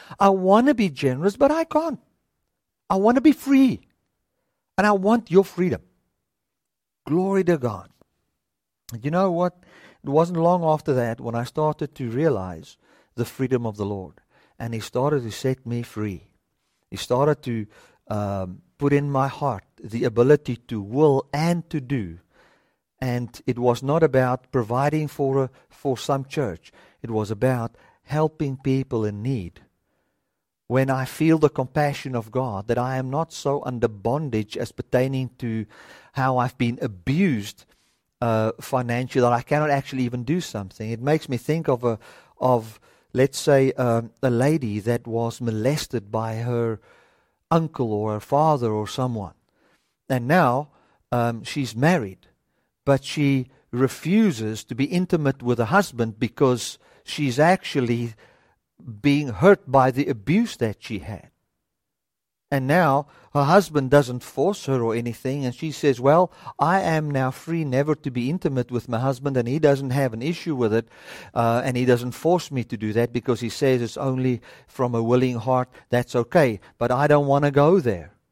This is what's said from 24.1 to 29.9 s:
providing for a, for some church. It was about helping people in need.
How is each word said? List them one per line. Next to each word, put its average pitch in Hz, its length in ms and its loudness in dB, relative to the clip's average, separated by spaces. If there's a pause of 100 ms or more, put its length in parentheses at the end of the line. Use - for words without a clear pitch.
providing 139 560 0
for 135 380 0
a, 127 40 -6 (200)
for 131 280 -4
some 139 280 -2
church. 120 460 -6 (300)
It 120 80 -10
was 107 220 -2
about 117 440 -2 (280)
helping 151 540 -2
people 131 480 -2
in 104 180 -6
need. 113 380 -6 (1040)